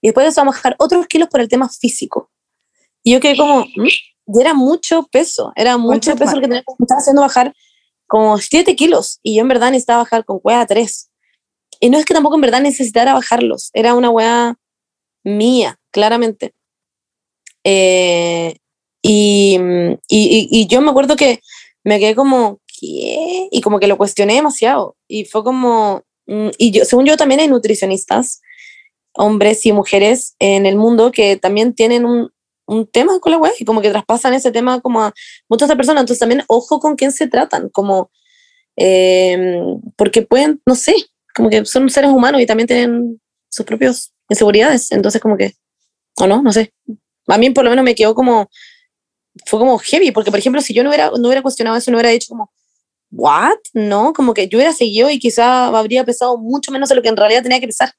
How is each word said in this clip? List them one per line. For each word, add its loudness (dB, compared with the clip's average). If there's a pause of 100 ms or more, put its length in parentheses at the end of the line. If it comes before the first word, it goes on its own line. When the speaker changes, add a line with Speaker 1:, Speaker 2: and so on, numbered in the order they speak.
Speaker 1:
y 0
después 2 (120)
vamos 2
a -12
bajar -2
otros 0
kilos 0
por -2
el -2
tema -2
físico". -8 (720)
Y 2
yo 4
quedé 2
como, 2 (100)
"¿Mm?". -2 (380)
Y 2
era 2
mucho 0 (100)
peso, -2
era 0
mucho 0
Speaker 2:
¿Cuánto -2
Speaker 1:
peso 0
Speaker 2:
más? 0
Speaker 1:
el -2
que -2
tenía -4
que, -16
me 0
estaba -4
haciendo 2
bajar 0 (540)
como 2
siete 0
kilos -2
y -4
yo 2
en 0
verdad 0
necesitaba 0
bajar -4
con -8
cueva 0
tres. -4 (720)
Y 4
no 4
es -2
que 0
tampoco 2
en 2
verdad 0
necesitara 0
bajarlos, -2
era 0
una 2
weá 0 (680)
mía, -2 (120)
claramente. -2 (1080)
Eh, 0 (460)
y, 2
y, -2 (100)
y, 2
y 2
yo 2
me 2
acuerdo 2
que 0 (420)
me 0
quedé 0
como, 0
"¿Qué?". -8
Y -2
como -2
que 2
lo 2
cuestioné 0
demasiado. -2 (120)
Y -8
fue -6
como, -2 (240)
mm, -6 (100)
y 4
yo, 2
según 2
yo 4
también 2
hay 2
nutricionistas, -2 (720)
hombres 0
y 4
mujeres 0
en 2
el 2
mundo 2
que 2
también -2
tienen 0
un, -2 (360)
un -4
tema 0
con -2
la 2
weá 2
y -12
como 0
que 0
traspasan -2
ese -2
tema -2
como -4
a -4 (340)
muchas 0
otras 2
personas. 0
Entonces -2
también 0
ojo 0
con -2
quién -2
se -4
tratan, -2
como, -2 (680)
eh, 2 (360)
porque 0
pueden, 0
no 4
sé, 0 (400)
como 0
que 0
son 0
seres 2
humanos 2
y 2
también 0
tienen -2 (300)
sus -8
propias -4 (160)
inseguridades. 2
Entonces -2
como -2
que, -4 (640)
o 0
no, 2
no 2
sé. 0 (560)
A 2
mí 4
por 2
lo 2
menos 2
me 2
quedó 2
como, 2 (960)
fue -2
como 2
heavy, 0
porque -2
por 0
ejemplo, 0
si -8
yo 2
no 0
hubiera, 0
no -2
hubiera 0
cuestionado -4
eso, -4
no 2
hubiera 2
dicho 0
como, -12 (640)
"¿What?". 0 (140)
No, -2
como 0
que -2
yo -2
hubiera 2
seguido 0
y -2
quizá 2
habría 0
pesado -2
mucho -8
menos -4
de 4
lo 0
que 0
en -2
realidad 2
tenía -2
que -8
pesar. -4